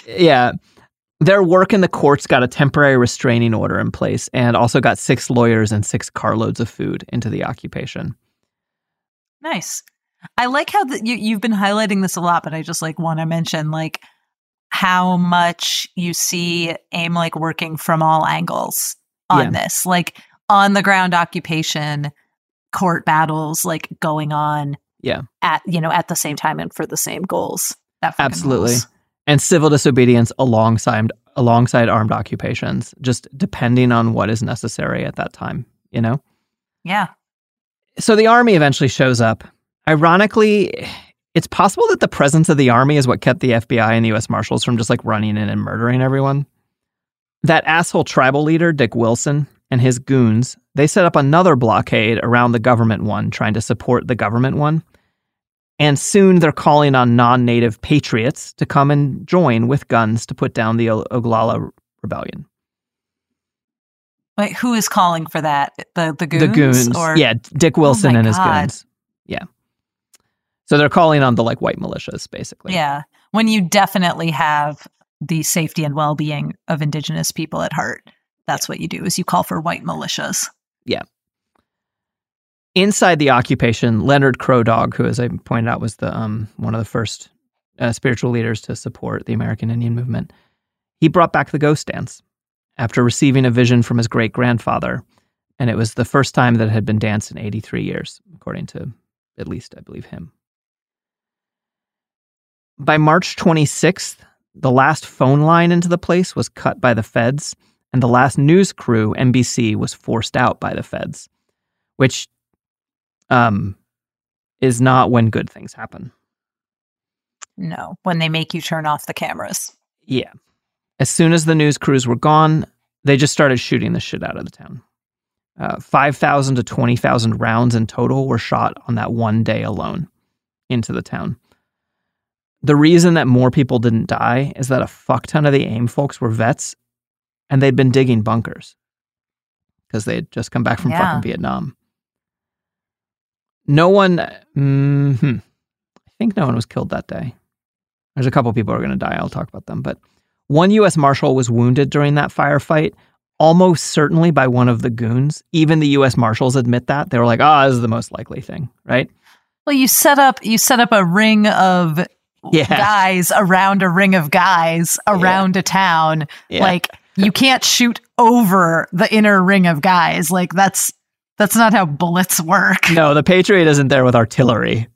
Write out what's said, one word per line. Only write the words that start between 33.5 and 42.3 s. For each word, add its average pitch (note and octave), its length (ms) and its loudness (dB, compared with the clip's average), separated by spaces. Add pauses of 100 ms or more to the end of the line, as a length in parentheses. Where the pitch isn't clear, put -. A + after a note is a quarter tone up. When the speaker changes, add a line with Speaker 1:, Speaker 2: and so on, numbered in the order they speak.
Speaker 1:
on A#2 220 0
what G#2+ 180 -2
is A2+ 100 -4
necessary A#2+ 640 -6
at - 100 -10
that - 160 -8
time, - 320 -12 (280)
you A#2+ 100 -4
know? A2+ 200 -2 (600)
Speaker 2:
Yeah. F#3 260 -4 (880)
Speaker 1:
So A3 160 2
the G#3+ 120 4
army A#3 280 6
eventually D3 320 2
shows B2+ 340 0
up. A2+ 220 0 (440)
Ironically, G3 840 2 (640)
it's E3 120 0
possible - 420 0
that F#4+ 100 0
the - 80 0
presence D#3 420 2